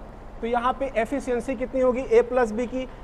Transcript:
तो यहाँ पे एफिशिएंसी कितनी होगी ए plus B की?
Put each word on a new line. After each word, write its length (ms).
तो 60
यहाँ 260
पे 240
एफिशिएंसी 580
कितनी 260
होगी 200
ए 200
plus 300
B 160
की? 220